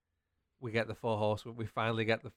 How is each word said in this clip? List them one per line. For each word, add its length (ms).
we 120
get 160
the 80
four 220
horsemen. 380
We 100
finally 400
get 180
the, 140